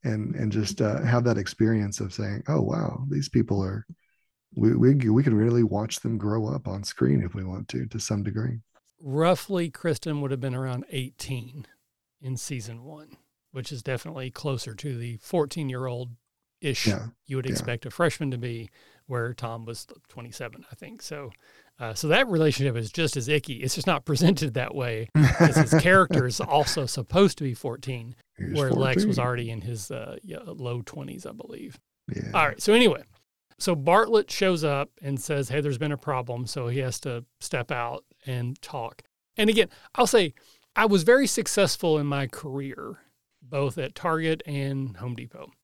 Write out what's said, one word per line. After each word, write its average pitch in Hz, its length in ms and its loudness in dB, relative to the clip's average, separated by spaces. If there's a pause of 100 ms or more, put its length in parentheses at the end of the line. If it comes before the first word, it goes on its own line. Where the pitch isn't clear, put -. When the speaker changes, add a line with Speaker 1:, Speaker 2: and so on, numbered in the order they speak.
Speaker 1:
And, 110 320 -2
and 107 160 -2
just, 107 300 -2
uh, 110 200 0
have 120 220 4
that 117 140 2
experience 104 600 0
of 98 140 -6
saying, 101 320 -6
"Oh, 151 140 2
wow, - 500 -2
these 143 180 -2
people 113 360 2
are, 98 200 -4 (720)
we, 113 220 4
we, 127 180 6
we 123 300 4
could 135 80 4
really 117 320 4
watch 107 360 -2
them 113 180 -2
grow 104 280 0
up 131 220 -4
on 98 160 -6
screen 67 380 2
if 90 120 -4
we 98 80 -4
want 92 260 -8
to, - 180 -4
to 113 120 -8
some 104 240 -2
degree." 110 380 -4 (400)
Speaker 2:
Roughly, 170 680 0
Kristen 151 500 -4
would 143 100 -4
have 131 100 -4
been 131 140 -4
around 127 360 -6
eighteen 131 760 -8 (540)
in 131 160 -8
season 117 480 -10
one, 151 320 -20 (340)
which 131 220 -10
is 123 100 -10
definitely 131 480 -8
closer 127 440 -6
to 131 220 -8
the 117 200 -8 (720)
fourteen-year-old-ish - 1000 -6
Speaker 1:
Yeah. 107 200 0 (200)
Speaker 2:
you 135 100 -6
would 127 100 -4
Speaker 1:
Yeah. 131 60 -2
Speaker 2:
expect 120 340 -6
a 123 40 -10
freshman 156 400 0
to 127 80 -4
be, 117 320 -8 (360)
where 120 280 -4
Tom 117 300 -8
was 113 220 -14 (220)
twenty-seven, 120 640 -14
I - 40 -16
think. - 280 -18
So, 143 280 -12 (480)
uh, 113 160 -8
so 151 140 -4
that 233 200 6
relationship 143 480 2
is 113 160 -4
just 160 240 -2
as 123 120 -4
icky. 143 340 -2
It's 127 120 -2
just 117 120 -4
not 165 180 0
<laughs> - 60 -4 (340)
presented 123 100 -4
that 127 200 -4
way, 117 400 -4
'cause 151 420 6
his 147 180 6
Speaker 1:
<laughs> 160 60 8
Speaker 2:
character 175 460 6
is 123 140 -4
also 143 460 2
supposed 175 520 2
to 147 60 -4
be 127 100 -2
fourteen, 123 600 -8 (220)
Speaker 1:
He's - 160 -6
Speaker 2:
where 143 200 2
Lex - 340 4
was 214 100 2
Speaker 1:
fourteen. 123 80 2
Speaker 2:
already 120 260 -2
in 113 100 -6
his, 107 300 -8
uh, 120 320 -10
yeah, - 220 -12
low 123 380 -8
twenties, 135 420 -12
I - 80 -12
believe. - 460 -14 (360)
Speaker 1:
Yeah. - 200 -8
Speaker 2:
All 160 120 4
right. - 140 -4
So 208 140 4
anyway, 226 280 6 (560)
so 180 160 0
Bartlett 202 560 4
shows 180 340 2
up 143 260 0 (100)
and 139 200 -4
says, 139 280 -4
"Hey, 139 120 -2
there's 139 180 -2
been 147 140 -2
a 143 40 -2
problem." 127 500 -4
So 123 220 -4
he 127 120 -2
has 127 200 -4
to 120 240 -8 (160)
step - 300 -6
out 120 340 -4 (220)
and 123 340 -4
talk. - 420 -10 (340)
And 214 120 4
again, 220 200 6 (260)
I'll 247 120 6
say 185 280 4 (420)
I - 100 6
was 196 160 6
very 247 240 8
successful 180 720 2
in 143 80 0
my 139 200 -2
career, 139 720 -10 (420)
both 139 380 -4
at 135 160 -6
Target 160 500 0
and 139 540 -4
Home 123 160 -6
Depot. 120 360 -14 (140)